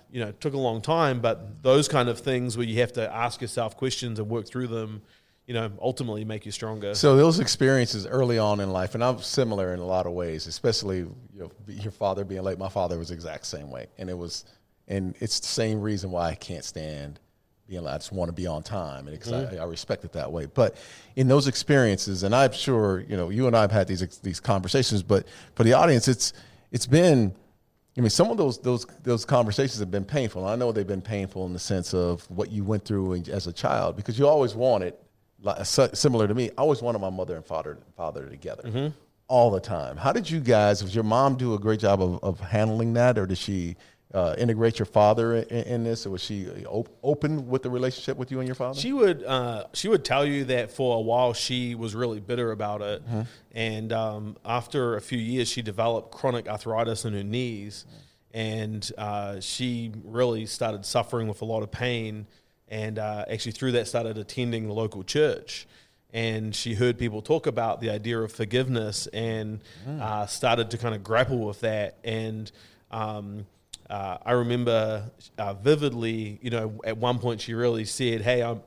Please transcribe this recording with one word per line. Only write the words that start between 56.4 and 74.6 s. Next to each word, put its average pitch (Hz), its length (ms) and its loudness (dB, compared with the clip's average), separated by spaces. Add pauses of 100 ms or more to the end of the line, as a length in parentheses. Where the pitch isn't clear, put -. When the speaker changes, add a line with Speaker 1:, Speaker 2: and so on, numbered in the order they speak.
Speaker 1:
arthritis 110 560 -2
in 110 80 -2
her 101 120 -4
knees, 107 640 -6 (460)
and, 110 640 -6
uh, 101 440 -6
she 117 500 -4 (140)
really 113 420 0
started 107 400 -4
suffering 117 400 -2
with 104 160 -6
a - 20 -6
lot 110 200 -2
of 104 80 -10
pain, 113 560 -4 (400)
and, 107 320 -6
uh, 107 280 -4
actually 110 240 -6
through 131 200 -2
that 117 160 2
started 113 280 -2
attending 113 520 -4
the 104 40 -4
local 104 300 -4
church. - 640 0 (460)
And 110 420 -2
she 120 200 -4
heard 117 240 2
people 107 220 -2
talk 160 280 0
about 113 320 0
the 113 100 -2
idea 110 300 -4
of 110 120 -4
forgiveness 113 760 -2
and, 110 520 -6 (260)
Speaker 2:
Mm. 143 140 -8
Speaker 1:
uh, 107 260 -4
started 117 440 2
to 120 80 -4
kinda 110 200 -2
grapple 117 400 2
with 104 220 -6
that. 107 440 -2
And, 110 460 -6 (420)
um, 104 540 -8 (440)
uh, 98 340 -6
I 120 80 0
remember, 117 800 2 (260)